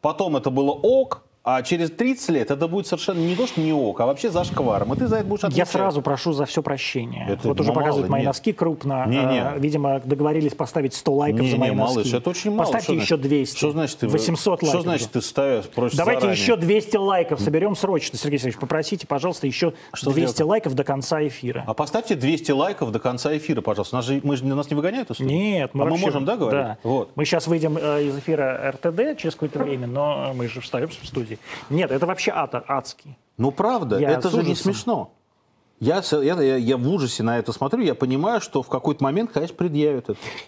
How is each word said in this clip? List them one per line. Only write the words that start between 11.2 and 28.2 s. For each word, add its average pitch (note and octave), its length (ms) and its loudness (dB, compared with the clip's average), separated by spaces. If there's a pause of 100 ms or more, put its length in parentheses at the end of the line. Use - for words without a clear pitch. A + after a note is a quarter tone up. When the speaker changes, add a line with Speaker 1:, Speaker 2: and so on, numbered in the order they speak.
Speaker 1:
Не, B2+ 80 4
Speaker 2:
за C3 60 2
мои C3 120 2
Speaker 1:
не, - 80 0
малыш, C3 260 2
Speaker 2:
носки. A#2+ 140 0
Speaker 1:
это - 140 -2
очень G#3 200 -2
мало. G#3 140 2
Speaker 2:
Поставьте F3 220 0
Speaker 1:
Что - 80 0
Speaker 2:
ещё D#3+ 200 2
Speaker 1:
значит, C#3+ 60 -2
Speaker 2:
двести. C#3 360 0
Speaker 1:
что D3+ 140 0
значит D3+ 260 -2
ты, A2+ 120 0
Speaker 2:
Восемьсот E3+ 500 2
Speaker 1:
что E3 60 0
Speaker 2:
лайков. E3 180 2
Speaker 1:
значит D3 280 -2
ты A#2+ 100 0
ставишь, C3+ 480 0
просишь A#2+ 280 0
Speaker 2:
Давайте G#3 260 2
Speaker 1:
заранее? F#3+ 200 2
Speaker 2:
ещё A#3 140 4
двести G#3 400 2
лайков F#3+ 420 2
соберём D#3+ 380 2
срочно. F3+ 420 0
Сергей D3 200 -2
Сергеевич, B2 200 -4
попросите, D#3 480 -2
пожалуйста, D3 400 -2
ещё D#3 240 0 (220)
Speaker 1:
Что - 180 -2
Speaker 2:
двести C3+ 220 2
Speaker 1:
сделать? D#3 160 0
Speaker 2:
лайков G3 260 0
до C#3 80 0
конца D3 420 -2
эфира. B2+ 400 -6
Speaker 1:
А A2+ 80 -4
поставьте G#3 420 0
двести D3 360 0
лайков C#3+ 400 0
до G#2+ 80 -2
конца B2+ 380 -2
эфира, D3 240 -2
пожалуйста. G#2 340 -2
Нас B2+ 80 0
же, C3+ 180 0
мы C#3+ 140 0
же, B2 100 -6
нас C#3 240 -2
не D3+ 60 0
выгоняют G3 360 -2
из A2+ 40 -6
студии? C3 180 -2
Speaker 2:
Нет, F3+ 400 0
мы C#3 100 0
Speaker 1:
А - 20 2
мы - 60 2
Speaker 2:
вообще - 160 0
Speaker 1:
можем, C#4+ 180 0
да, C#4+ 100 0
говорить? C#3 260 2
Speaker 2:
Да. A2+ 220 -4
Speaker 1:
Вот. A#2+ 320 -2
Speaker 2:
Мы D3 80 -2
щас D#3 240 0
выйдем, D#3+ 300 0
э, D3 260 0
из C#3 140 -2
эфира C#3 480 0